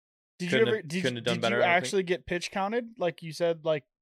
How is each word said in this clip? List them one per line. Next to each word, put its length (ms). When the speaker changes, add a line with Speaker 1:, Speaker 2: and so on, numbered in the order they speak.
Speaker 1:
Did 60
you 60
Speaker 2:
couldn't 180
Speaker 1:
ever, 100
Speaker 2:
have, 100
Speaker 1:
did 80
you, 60
Speaker 2:
couldn't 140
have 80
done 100
Speaker 1:
did 80
Speaker 2:
better, 140
Speaker 1:
you 60
Speaker 2:
I 40
don't 80
think. 100
Speaker 1:
actually 200
get 220
pitch 260
counted 440
like 280
you 80
said, 320
like, 180